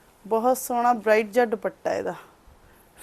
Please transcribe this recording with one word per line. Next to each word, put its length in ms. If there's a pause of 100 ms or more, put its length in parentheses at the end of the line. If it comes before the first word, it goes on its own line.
(260)
ਬਹੁਤ 320
ਸੋਹਣਾ 360
ਬ੍ਰਾਈਟ 320
ਜਿਹਾ 200
ਦੁਪੱਟਾ 480
ਇਹਦਾ। 220 (880)